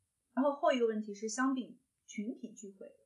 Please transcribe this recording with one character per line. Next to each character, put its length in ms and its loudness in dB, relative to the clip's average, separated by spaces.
然 120 2
后 80 6
后 200 4
一 60 4
个 80 4
问 160 0
题 100 -8
是， 160 -6
相 260 0
比 220 -6
群 280 -6
体 180 -14
聚 260 -16
会， 80 -16